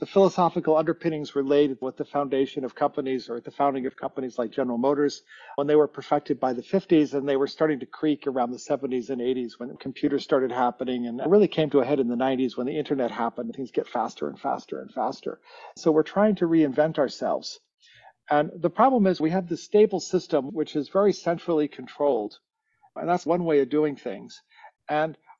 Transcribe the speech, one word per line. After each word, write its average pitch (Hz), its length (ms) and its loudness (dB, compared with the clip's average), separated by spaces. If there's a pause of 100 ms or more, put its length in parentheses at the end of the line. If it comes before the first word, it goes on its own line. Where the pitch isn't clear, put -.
The 160 60 -6
philosophical 170 680 2
underpinnings 160 560 -2
were 139 120 0
laid 143 360 4
with 131 160 -6
the 147 80 -6
foundation 139 600 -2
of 120 100 -8
companies, 131 540 -2
or 120 80 -6
at 120 80 -12
the 131 80 -16
founding 135 340 0
of - 100 -8
companies 131 400 -8
like 117 140 -4
General 123 280 -2
Motors, 139 440 0 (320)
when 143 140 -2
they 151 80 6
were 147 100 8
perfected 147 540 -2
by 131 120 0
the 120 100 -6
fifties, 151 520 2
and 139 140 -2
they 139 80 2
were 139 100 2
starting 151 340 0
to 123 60 -10
creak - 400 -2
around 127 240 0
the 123 80 -10
seventies 127 520 -4
and 123 120 -4
eighties 123 380 -4
when 123 160 -12
computers 139 480 -2
started 131 260 2
happening, 123 560 -2
and 120 140 -8
it 135 80 -2
really 196 180 6
came 156 240 0
to 139 100 4
a 123 40 4
head 139 160 2
in 120 80 0
the 120 80 -2
nineties 131 400 0
when 123 100 -4
the 151 100 -4
internet 135 360 -2
happened, 117 380 -6
and - 60 -14
things 131 140 -10
get - 160 -4
faster 101 420 -6
and - 120 -12
faster - 400 -6
and - 120 -16
faster. - 480 -6 (360)
So 165 160 2
we're 156 100 4
trying 208 340 2
to 175 100 0
reinvent 156 520 2
ourselves. 110 640 -4 (680)
And 147 280 2
the 170 140 -2
problem 233 360 4
is 180 140 2
we 165 100 2
have 180 180 -2
this 165 140 -6
stable 208 380 4
system, 151 460 -2
which 151 280 -6
is 147 140 -4
very 196 240 2
centrally 160 560 -2
controlled. 127 680 -4 (580)
And 160 120 -6
that's 175 180 -2
one 175 180 0
way 151 160 4
of 131 80 0
doing 151 260 0
things. - 480 -12 (460)
And 151 280 -2 (240)